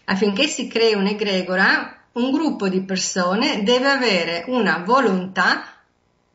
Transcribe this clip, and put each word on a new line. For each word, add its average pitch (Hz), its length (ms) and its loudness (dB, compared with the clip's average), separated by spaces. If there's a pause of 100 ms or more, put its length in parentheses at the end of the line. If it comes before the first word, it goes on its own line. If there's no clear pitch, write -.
affinché 202 440 0
si - 180 -6
crei 226 280 2
un'egregora, 202 1040 0 (140)
un 254 200 -2
gruppo 285 360 0
di 190 140 0
persone 190 800 -2
deve 247 240 2
avere 185 600 0
una 190 360 0
volontà 196 760 0 (720)